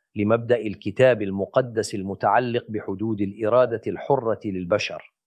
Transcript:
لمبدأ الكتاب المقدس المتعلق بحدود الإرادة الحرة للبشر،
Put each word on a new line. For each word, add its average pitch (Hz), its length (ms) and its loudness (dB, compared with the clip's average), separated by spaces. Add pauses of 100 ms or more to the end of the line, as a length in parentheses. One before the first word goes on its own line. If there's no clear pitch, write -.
(160)
لمبدأ 113 400 2
الكتاب 110 680 2
المقدس 104 720 -2
المتعلق 110 760 0
بحدود 107 520 -4
الإرادة 110 680 0
الحرة 110 580 -2
للبشر، 92 720 -4 (120)